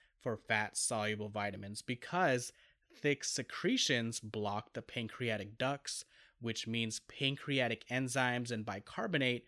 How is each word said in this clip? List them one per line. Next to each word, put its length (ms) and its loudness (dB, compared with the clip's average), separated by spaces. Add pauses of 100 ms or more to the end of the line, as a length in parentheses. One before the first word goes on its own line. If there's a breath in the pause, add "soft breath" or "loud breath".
(200 soft breath)
for 160 0
fat-soluble 920 0
vitamins 540 -4
because 680 2 (480 soft breath)
thick 220 2
secretions 960 2
block 540 -2
the 100 -6
pancreatic 760 -4
ducts, 480 -2 (360 soft breath)
which 260 -2
means 340 0
pancreatic 880 0
enzymes 640 2
and 160 -2
bicarbonate 800 0